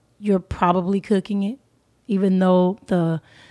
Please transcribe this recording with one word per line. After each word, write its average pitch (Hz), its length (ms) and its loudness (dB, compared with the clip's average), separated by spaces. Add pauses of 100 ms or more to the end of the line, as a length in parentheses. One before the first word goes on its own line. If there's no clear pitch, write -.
(200)
You're 202 200 0
probably 180 600 -2
cooking 196 420 -2
it, 233 160 -6 (480)
even 190 320 0
though 185 480 2
the 165 340 0 (300)